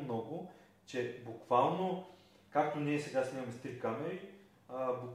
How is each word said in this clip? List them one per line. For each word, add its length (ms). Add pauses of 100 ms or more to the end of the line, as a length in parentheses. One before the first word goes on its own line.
много, 480 (340)
че 400
буквално, 840 (420)
както 300
ние 200
сега 240
снимаме 280
с 100
три 180
камери, 500 (400)
а, 180
бу-, 280